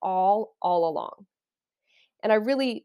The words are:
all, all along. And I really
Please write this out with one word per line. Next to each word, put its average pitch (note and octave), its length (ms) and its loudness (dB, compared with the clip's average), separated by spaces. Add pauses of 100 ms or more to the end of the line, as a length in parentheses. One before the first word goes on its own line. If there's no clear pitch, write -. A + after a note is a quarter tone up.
all, F#3+ 580 0
all F3 280 0
along. - 380 -8 (960)
And A3 100 2
I G#3+ 40 4
really B3+ 480 -2